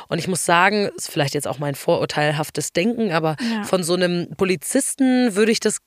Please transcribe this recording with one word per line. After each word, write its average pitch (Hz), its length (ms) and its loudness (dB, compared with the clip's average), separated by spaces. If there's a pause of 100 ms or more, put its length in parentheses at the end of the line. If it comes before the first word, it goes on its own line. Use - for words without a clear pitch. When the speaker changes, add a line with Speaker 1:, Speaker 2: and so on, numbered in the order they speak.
Speaker 1:
Und 190 100 -2
ich 160 100 -6
muss 185 160 -2
sagen, 196 520 4
ist - 140 -12
vielleicht 143 220 -2
jetzt 147 160 -4
auch 120 100 -6
mein 143 160 -2
vorurteilhaftes 151 1000 -2
Denken, 226 380 0
aber 156 280 0
Speaker 2:
Ja. 226 240 -2
Speaker 1:
von 190 180 0
so 170 120 0
einem 175 420 0
Polizisten 247 1000 2
würde 220 160 4
ich - 80 0
das - 260 0